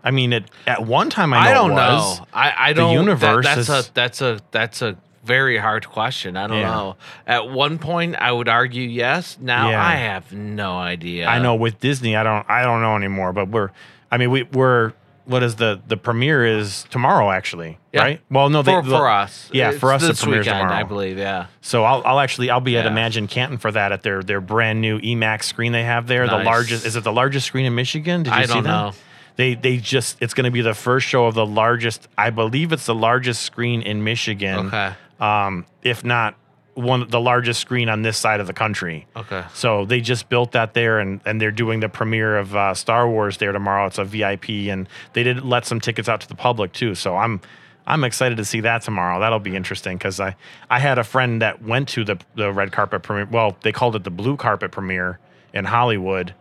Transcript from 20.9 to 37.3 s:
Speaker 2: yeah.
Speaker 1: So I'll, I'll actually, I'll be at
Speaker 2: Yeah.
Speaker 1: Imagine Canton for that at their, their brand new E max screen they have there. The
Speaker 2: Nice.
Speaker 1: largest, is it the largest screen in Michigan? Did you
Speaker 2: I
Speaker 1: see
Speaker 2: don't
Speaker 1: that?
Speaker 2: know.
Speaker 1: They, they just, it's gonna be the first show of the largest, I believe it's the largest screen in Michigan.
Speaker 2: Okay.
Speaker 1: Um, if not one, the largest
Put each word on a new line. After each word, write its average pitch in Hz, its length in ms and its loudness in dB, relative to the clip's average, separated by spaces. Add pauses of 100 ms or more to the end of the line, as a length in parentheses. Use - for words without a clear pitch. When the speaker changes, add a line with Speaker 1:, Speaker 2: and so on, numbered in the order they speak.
Speaker 2:
yeah. 98 260 -4 (160)
Speaker 1:
So 117 220 2
I'll, 123 200 4
I'll 131 160 4
actually, 127 300 0
I'll 123 100 4
be 127 160 0
at 117 100 2
Speaker 2:
Yeah. - 60 2
Speaker 1:
Imagine 110 360 0
Canton 127 320 -4
for 110 120 -2
that 101 200 0
at 95 100 -4
their, 98 220 -2
their 98 180 -2
brand 110 400 0
new 107 220 0
E 113 100 -2
max 110 320 -2
screen 117 280 -2
they 117 100 0
have 117 240 -2
there. 123 180 2
The 98 120 0
Speaker 2:
Nice. 95 100 0
Speaker 1:
largest, 113 400 0
is 110 80 -4
it 113 80 -4
the 107 100 0
largest 135 320 2
screen 131 220 -2
in 120 80 0
Michigan? 160 480 -2
Did 123 100 0
you 120 60 8
Speaker 2:
I 131 80 6
Speaker 1:
see 117 80 2
Speaker 2:
don't 110 80 2
Speaker 1:
that? 104 60 0
Speaker 2:
know. 104 240 0 (440)
Speaker 1:
They, 127 180 2
they 123 220 0
just, 123 440 -2
it's 117 120 -4
gonna 123 180 0
be 120 100 0
the 113 120 2
first 123 340 0
show 123 180 4
of 113 100 0
the 110 100 2
largest, 113 640 0 (100)
I 110 140 2
believe 120 420 0
it's 139 120 -6
the 117 80 0
largest 117 500 0
screen 117 380 -4
in 107 220 -4
Michigan. 101 640 -4
Speaker 2:
Okay. 101 240 -4 (300)
Speaker 1:
Um, 101 440 0 (180)
if 120 200 -2
not 120 320 0 (380)
one, 123 360 -2
the 117 100 0
largest 120 420 2